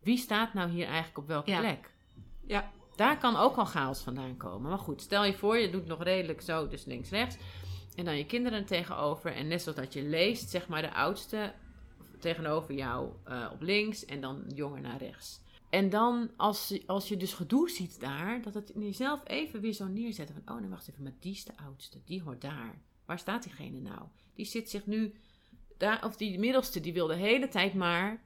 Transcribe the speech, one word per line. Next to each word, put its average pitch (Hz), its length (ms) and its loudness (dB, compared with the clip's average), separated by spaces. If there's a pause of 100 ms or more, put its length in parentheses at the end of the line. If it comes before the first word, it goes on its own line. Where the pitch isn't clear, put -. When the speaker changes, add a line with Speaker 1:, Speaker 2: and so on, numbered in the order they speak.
Speaker 1:
Wie 233 160 4
staat 226 360 2
nou 180 160 2
hier 170 160 0
eigenlijk 160 320 -2
op 147 80 -8
welke 151 240 0
Speaker 2:
Ja. 185 80 4
Speaker 1:
plek? 196 360 -2 (520)
Speaker 2:
Ja. 202 240 -2 (260)
Speaker 1:
Daar 277 220 6
kan 240 180 4
ook 247 200 8
al 226 80 6
chaos 139 360 0
vandaan 127 360 -6
komen. 110 340 -6
Maar 190 80 0
goed, - 240 -6
stel 202 220 4
je 196 100 4
voor, 214 240 4
je 208 120 4
doet 175 160 -2
nog 165 160 -4
redelijk 175 380 2
zo, 160 280 0
dus - 160 -6
links, 127 260 -6
rechts. 226 260 0 (600)
En 180 80 -4
dan 160 120 0
je 147 100 -2
kinderen 233 380 0
tegenover. 160 720 0
En 143 140 -2
net 156 140 0
zoals 156 160 -4
dat 135 140 -4
je 139 100 -4
leest, 170 480 2
zeg 175 180 -2
maar, 156 140 0
de 156 120 -2
oudste 202 580 0 (680)
tegenover 160 560 0
jou, 131 360 -2 (140)
eh, 120 280 -4
op - 100 -10
links 208 420 2
en 139 160 -6
dan 135 240 -6 (100)
jonger 143 260 -4
naar 131 180 -6
rechts. - 420 -12 (300)
En 196 200 6
dan, 233 460 6
als, 202 500 2
als 190 220 0
je 208 80 0
dus 185 160 -2
gedoe 269 380 4
ziet - 300 -6
daar, 170 420 -2
dat 202 120 -8
het 208 160 -8
in - 120 -6
jezelf 254 420 -2
even 302 360 -4
weer 220 120 0
zo 202 140 -4
neerzet 208 460 -4
van, 156 220 -10
"Oh 233 60 -8
nee, 190 100 -6
wacht - 180 -10
even, - 140 -14
maar 135 180 -8
die 185 120 -6
is 196 120 -10
de - 80 -16 (120)
oudste, 135 400 -16
die 180 180 -6
hoort 127 180 -10
daar. 139 380 -8 (280)
Waar 170 120 -2
staat 220 240 -4
diegene - 380 -12
nou? - 220 -10 (320)
Die 214 120 -6
zit 220 240 -6
zich 202 160 -6
nu 214 280 0 (600)
daar, 214 280 2
of 220 120 -4
die 196 220 -2
middelste, 254 420 4
die 165 120 -2
wil 170 140 4
de 160 80 2
hele 226 340 6
tijd 190 260 4
maar 185 520 4